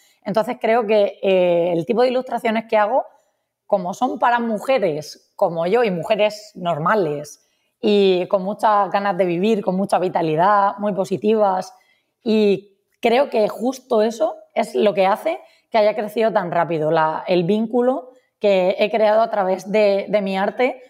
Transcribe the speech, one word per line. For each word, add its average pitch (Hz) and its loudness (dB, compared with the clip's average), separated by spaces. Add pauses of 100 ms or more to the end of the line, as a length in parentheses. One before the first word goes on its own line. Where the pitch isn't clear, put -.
(240)
Entonces 220 -2
creo 226 0
que, 208 2
eh, 180 2
el 165 -2
tipo 220 0
de 254 4
ilustraciones 240 -4
que 214 2
hago, 220 2 (640)
como 185 -2
son 254 -4
para 240 2
mujeres 202 -4
como 170 -2
yo 233 2
y 214 0
mujeres 208 -2
normales 165 -2 (400)
y 196 2
con 196 0
muchas 208 0
ganas 202 -2
de 190 2
vivir, 196 0
con 185 -2
mucha 196 0
vitalidad, 185 0
muy 208 -2
positivas, 190 0 (500)
y 208 0 (220)
creo 247 2
que 214 0
justo 220 -4
eso 233 -2 (180)
es - -4
lo 214 2
que 190 2
hace 262 -2 (300)
que - 0
haya 214 4
crecido 220 -2
tan 180 -2
rápido, 160 0
la, 156 0
el 180 2
vínculo 240 0 (300)
que 190 2
he 208 0
creado 214 2
a 226 0
través 190 -2
de, 202 2
de 208 0
mi 196 -4
arte 214 -2